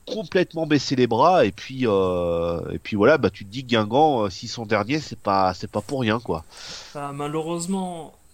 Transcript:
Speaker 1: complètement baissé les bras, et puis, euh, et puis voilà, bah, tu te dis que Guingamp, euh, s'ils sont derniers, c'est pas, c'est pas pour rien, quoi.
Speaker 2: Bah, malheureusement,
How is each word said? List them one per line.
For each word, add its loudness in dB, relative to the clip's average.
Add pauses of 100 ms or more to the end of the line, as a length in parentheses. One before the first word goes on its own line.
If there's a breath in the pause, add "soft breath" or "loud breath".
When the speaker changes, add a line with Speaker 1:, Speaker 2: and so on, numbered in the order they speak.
Speaker 1:
complètement -2
baissé 2
les 4
bras, 6
et 2
puis, -8
euh, 2 (100)
et -6
puis -8
voilà, 6
bah, 2
tu -10
te -16
dis -10
que -14
Guingamp, 2
euh, -2
s'ils -12
sont -10
derniers, 0
c'est -12
pas, 2
c'est -10
pas -4
pour -6
rien, 0
quoi. -6 (500 loud breath)
Speaker 2:
Bah, -8
malheureusement, -6 (200)